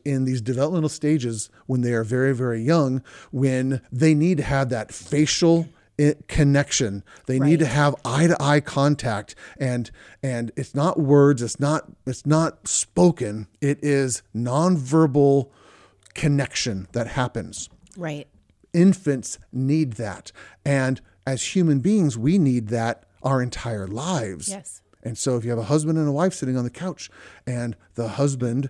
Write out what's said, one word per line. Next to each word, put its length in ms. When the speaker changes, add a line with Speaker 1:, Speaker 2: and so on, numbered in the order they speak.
Speaker 1:
in 180
these 180
developmental 480
stages, 600
when 140
they 120
are 120
very, 280
very 300
young, 400
when 500
they 240
need 220
to 60
have 260
that 240
facial 760
i-, 160
connection, 760
they 120
need 200
to 60
Speaker 2:
Right. 100
Speaker 1:
have 280
eye-to-eye 580
contact, 760
and, 320
and 320
it's 180
not 260
words, 440
it's 160
not, 320
it's 180
not 420
spoken, 800
it 220
is 400
nonverbal 1120
connection 800
that 160
happens. 600
Speaker 2:
Right. 320
Speaker 1:
Infants 640
need 420
that. 380
And 340
as 280
human 240
beings, 380
we 220
need 300
that 360
our 200
entire 460
lives. 640
Speaker 2:
Yes. 320
Speaker 1:
And 140
so 200
if 60
you 80
have 80
a 60
husband 340
and 80
a 40
wife 220
sitting 240
on 60
the 80
couch 400
and 300
the 140
husband 600